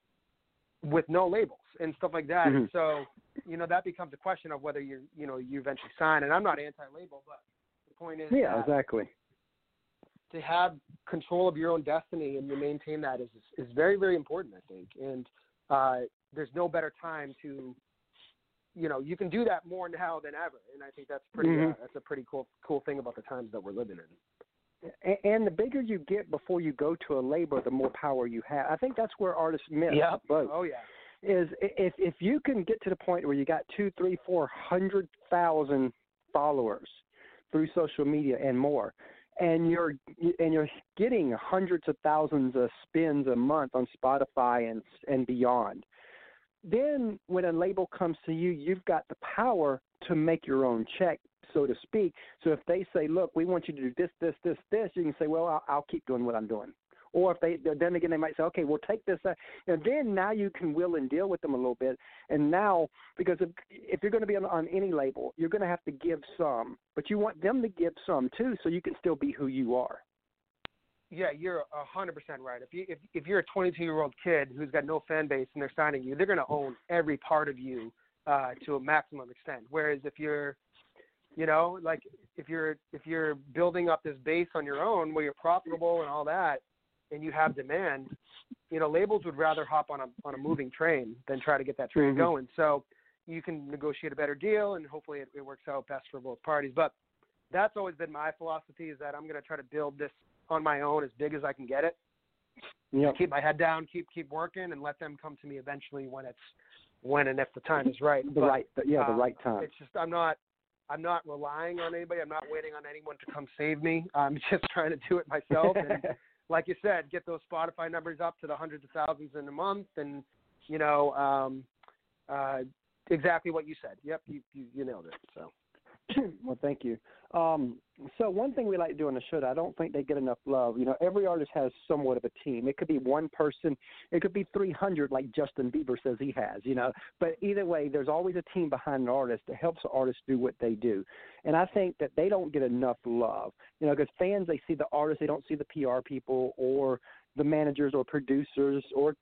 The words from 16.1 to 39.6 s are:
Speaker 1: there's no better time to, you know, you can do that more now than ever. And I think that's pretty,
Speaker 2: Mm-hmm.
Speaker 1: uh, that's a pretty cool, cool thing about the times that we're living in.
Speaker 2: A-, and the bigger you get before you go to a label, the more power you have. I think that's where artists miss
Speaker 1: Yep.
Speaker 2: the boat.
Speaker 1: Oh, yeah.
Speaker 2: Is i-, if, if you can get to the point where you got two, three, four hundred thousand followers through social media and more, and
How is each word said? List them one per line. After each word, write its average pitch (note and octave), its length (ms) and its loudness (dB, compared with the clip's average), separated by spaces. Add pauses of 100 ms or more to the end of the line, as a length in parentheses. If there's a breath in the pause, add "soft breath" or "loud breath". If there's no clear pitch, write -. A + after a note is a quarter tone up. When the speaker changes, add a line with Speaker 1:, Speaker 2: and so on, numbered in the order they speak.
Speaker 1:
there's C#3+ 180 -8
no F3 140 0
better D#3+ 340 -2
time D#3 400 -10
to, C3+ 320 -14 (1000 soft breath)
you E3 140 -2
know, C#3 100 -4
you D3 160 -6
can F#3 140 -4
do A3+ 160 2
that F#3 200 0
more F3+ 220 -8
now E3 360 -6
than D3 120 -12
ever. D3+ 240 -8 (140)
And C#3+ 100 -18
I C#3 80 -18
think C#3 160 -20
that's C#3 160 -10 (100)
pretty, D#3+ 160 2
Speaker 2:
Mm-hmm. D#3+ 220 4
Speaker 1:
uh, D#3 80 -4
that's - 160 -16
a C#3 60 -12
pretty C3+ 280 -8
cool, C3 180 -8 (140)
cool C#3+ 200 -4
thing C#3 180 -4
about A#2+ 160 -8
the A2 80 -14
times A#2 300 -10
that G#2 100 -8
we're G2 80 -10
living G2+ 260 -8
in. - 960 -20 (140)
Speaker 2:
A-, G3 220 0
and A3 200 4
the F#3+ 40 2
bigger A#3+ 300 0
you A3 180 -2
get G3 300 -4
before F3 320 -2
you D#3 120 -2
go D3+ 220 0 (120)
to C#3+ 100 0
a C3 40 0
label, C#3+ 420 0
the B2 80 -2
more C3 280 0
power C3 280 0
you A#2 200 -6
have. C#3+ 220 -2
I D#3 60 0
think B3+ 200 -2
that's A3+ 220 -2
where F#3 180 0
artists D#3+ 360 0
miss D#3 220 2
Speaker 1:
Yep. D#3+ 280 4
Speaker 2:
the - 60 -20
boat. D3 240 2
Speaker 1:
Oh, E3+ 120 -2
yeah. C#3 180 -6 (400 loud breath)
Speaker 2:
Is F#3 260 4 (140)
i-, G3 160 2
if, F#3 200 2
if F#3 220 2
you A#3+ 200 2
can A#3 240 2
get A3 180 0
to - 80 -4
the F#3 60 0
point F3 300 0
where C#3+ 100 2
you C#3 100 2
got D#3+ 180 0 (140)
two, G3+ 200 0
three, F3+ 280 2
four E3+ 280 2
hundred F#3+ 540 0 (220)
thousand D3 640 4 (400)
followers C#3 540 0 (640 loud breath)
through D#3 240 2
social D#3 280 0
media C#3+ 400 2
and B2+ 160 2
more, C3+ 340 2 (460 loud breath)
and E3 300 4